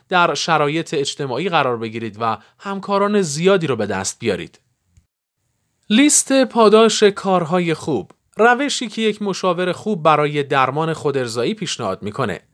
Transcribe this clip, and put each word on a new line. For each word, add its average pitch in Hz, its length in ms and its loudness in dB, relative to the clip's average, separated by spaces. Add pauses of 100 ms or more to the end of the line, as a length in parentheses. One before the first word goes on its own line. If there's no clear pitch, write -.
در 175 260 2
شرایط 156 600 -2
اجتماعی 139 540 -4
قرار 139 280 0
بگیرید 110 440 -8
و 110 180 -2 (200)
همکاران 202 640 -2
زیادی 165 440 2
رو 135 100 0
به 104 100 -4
دست 95 320 -6
بیارید. 90 420 -4 (1300)
لیست 269 540 4
پاداش 220 580 4
کارهای 180 720 2
خوب. 127 360 -4 (260)
روشی 240 520 2
که 220 140 -6
یک 214 200 -2
مشاور 180 500 -2
خوب 202 300 -4
برای 147 400 2
درمان 139 500 0
خود 147 260 -4
ارضایی 120 360 -2
پیشنهاد 120 480 -6
می‌کنه. 104 380 -6 (140)